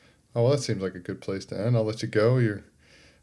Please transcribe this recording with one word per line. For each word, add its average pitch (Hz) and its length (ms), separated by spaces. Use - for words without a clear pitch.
Oh, 120 80
well, 123 100
that 139 100
seems 98 200
like 95 140
a 90 40
good 95 200
place 95 260
to 95 140
end. 120 160
I'll 110 80
let 107 180
you 110 60
go. 117 300
You're 107 260